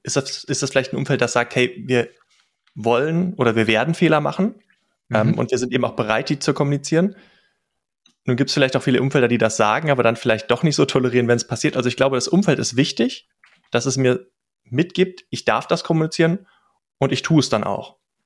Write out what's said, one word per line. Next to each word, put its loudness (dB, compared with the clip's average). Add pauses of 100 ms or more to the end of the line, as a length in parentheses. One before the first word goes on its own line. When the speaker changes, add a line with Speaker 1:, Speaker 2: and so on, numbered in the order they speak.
Speaker 1:
Ist -6
das, -4
ist -6
das -6
vielleicht -2
ein -6
Umfeld, -2
das 0
sagt, -2
„Hey, -2
wir 0 (640)
wollen 0
oder 2
wir 4
werden 2
Fehler 4
machen, -2 (580)
ähm, 2
Speaker 2:
Mhm. 2
Speaker 1:
und -2
wir 0
sind -4
eben 0
auch -4
bereit, -2
die -2
zu -2
kommunizieren?“ 0 (1080)
Nun 0
gibt's -2
vielleicht 2
auch 0
viele 2
Umfelder, 2
die 2
das 0
sagen, 0
aber 2
dann 2
vielleicht -2
doch 0
nicht 2
so 4
tolerieren, 2
wenn's 0
passiert. -2
Also 0
ich -2
glaube, 2
das -4
Umfeld 2
ist -4
wichtig, -2 (420)
dass -2
es -2
mir 0 (380)
mitgibt, -2
ich -10
darf 0
das -2
kommunizieren 0 (520)
und 0
ich -4
tue 4
es 2
dann 0
auch. -6 (300)